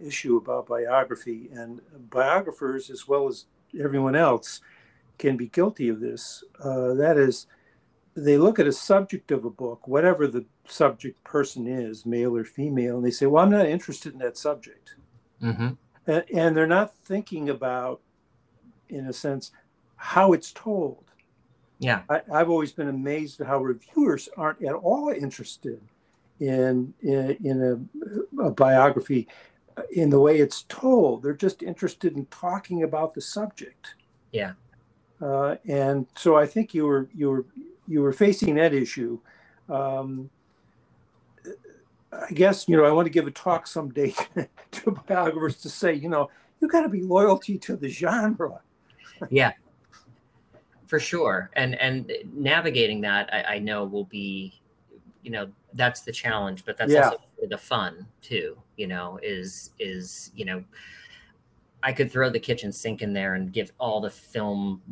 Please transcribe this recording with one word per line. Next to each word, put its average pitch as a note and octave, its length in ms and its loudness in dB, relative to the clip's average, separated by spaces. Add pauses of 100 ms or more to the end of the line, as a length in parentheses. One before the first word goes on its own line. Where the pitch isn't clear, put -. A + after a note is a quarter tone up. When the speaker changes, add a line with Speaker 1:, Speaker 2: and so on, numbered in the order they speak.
Speaker 1:
issue C#3 340 0
about B2 300 -4
biography, A#2+ 840 -2
and A#2 280 -14 (280)
biographers, C3+ 800 0
as B2+ 180 -16
well C#3 200 2
as - 180 -8 (340)
everyone C#3 360 0
else, C#3+ 460 2 (560)
can C3+ 200 0
be A#2 100 -4
guilty E3+ 400 0
of A2 120 -2
this. A#2+ 440 -10 (180)
Uh, C3 340 -2
that D3 220 4
is, C3+ 300 2 (680)
they C#3+ 220 4
look G3+ 220 6
at D3+ 80 6
a C3+ 60 2
subject G3 580 0
of A#2+ 140 -2
a A#2 40 -4
book, A#2 380 -10
whatever D3+ 400 2
the A#2 180 -4 (220)
subject C3 560 -2
person C#3 440 -4
is, A#2 380 -8
male A#2+ 300 0
or A2+ 80 -2
female, B2 540 -4
and B2 80 -2
they A#2+ 60 2
say, C#3 140 0
"Well, D3+ 180 6
I'm G3+ 80 6
not G3+ 140 6
interested D3+ 480 -4
in C3 60 -18
that A#2+ 180 -4
subject." - 580 -8 (460)
Speaker 2:
Mm-hmm. A#2 280 -2 (380)
Speaker 1:
A-, E3 280 -2
and E3 220 2
they're D#3+ 100 2
not G3+ 260 2 (120)
thinking F#3 440 -6
about, B2+ 520 -4 (880)
in C3+ 180 -10
a B2+ 60 -8
sense, C#3 380 -8 (440)
how F#3+ 380 4
it's - 180 -2
told. F#3 540 -6 (720)
Speaker 2:
Yeah. A#2 300 0
Speaker 1:
I, D#3 120 0 (100)
I've E3 180 2
always D#3 220 0
been D3 180 -6
amazed C#3+ 520 -6
at C3+ 60 -6
how C#3 120 0
reviewers C3+ 800 0
aren't D#3 260 -2
at C#3+ 100 -2
all A3+ 360 0
interested B2 720 -8 (580)
in, C3 640 0
in, C#3 420 0
in C3 460 0 (500)
a, B3 40 0
a D#3 80 2
biography, C3 760 6 (640)
in D#3+ 200 4
the C#3 80 8
way D3 180 8
it's C#3+ 320 2
told. E3+ 540 2
They're C#3+ 100 -2
just F#3+ 300 -2
interested F3+ 520 -4
in C#3 120 -6
talking F3+ 560 -4
about D#3 320 -2
the C#3 60 -10
subject. - 760 -12 (360)
Speaker 2:
Yeah. G2 220 -6 (640)
Speaker 1:
Uh, C#3 360 -2 (120)
and C#3 380 0 (100)
so E3 200 4
I D3+ 100 6
think A3 280 -4
you D#3 120 0
were, C#3 300 0
you C#3+ 160 0
were, C3+ 140 -2 (420)
you D#3 140 0
were C#3 120 2
facing F#3+ 420 2
that D#3 180 4
issue. A#2+ 460 -2 (480)
Um, C3+ 600 -6 (1800)
I - 220 -12
guess, F#3 340 4
you E3+ 80 4
know, D#3 80 8
I D3 80 8
want E3 140 4
to D#3 60 -4
give D3 160 2
a C#3 40 -8
talk E3+ 360 -2
someday C#3+ 460 -4 (300)
<laughs> - 280 -16
to - 200 -4 (160)
biographers D#3+ 540 -2
to - 80 -12
say, E3+ 240 0
you D3+ 160 -6
know, D3 200 0 (300)
you D#4 80 2
gotta D#4+ 220 4
be F#3 120 -2
loyalty F#3+ 580 4
to - 160 -8
the C#3+ 140 -8
genre. E3+ 720 -2 (680)
Speaker 2:
Yeah, B2+ 240 4 (1300)
for D#3 120 0
sure. G#2+ 540 -2
And, B2+ 220 0
and C3 360 -2 (220)
navigating C3+ 680 0
that, G2+ 320 -2
I, G#2 220 -2
I G#2 40 -6
know G#2 260 -4
will G2 200 -6
be, F#2+ 560 -10 (640)
you A#2 80 -12
know, G2+ 180 -8 (240)
that's B2 280 0
the A#2+ 100 -12
challenge, G2+ 540 -4
but A2 120 -8
that's B2 140 0
Speaker 1:
Yeah. C#3+ 140 8
Speaker 2:
also - 440 -4
the G#2 80 -6
fun F#2 480 -4 (160)
too, E2+ 360 -6 (180)
you G2+ 120 -8
know, F2+ 360 -10
is, F#2+ 560 -8
is, F#2 560 -10
you G#2 100 -10
know, F#2 180 -8 (1200)
I C3 120 -2
could C3 180 -2
throw C3 180 0
the A#2 100 -2
kitchen A2+ 320 -6
sink A2 300 -4
in G#2 120 -4
there G2 220 -2
and F#2 160 -6
give G2+ 280 -6
all A2 220 -2
the G2+ 80 -6
film G2+ 720 -6 (100)